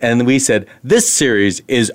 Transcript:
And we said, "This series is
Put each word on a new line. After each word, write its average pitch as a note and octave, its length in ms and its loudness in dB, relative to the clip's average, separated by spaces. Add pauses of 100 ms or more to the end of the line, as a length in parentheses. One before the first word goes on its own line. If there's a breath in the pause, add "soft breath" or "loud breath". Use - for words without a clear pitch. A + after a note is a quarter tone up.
And A#2+ 260 0
we C3+ 120 2
said, G#2+ 280 -2 (160 loud breath)
"This G3+ 260 0
series G2+ 600 0
is A#2+ 260 0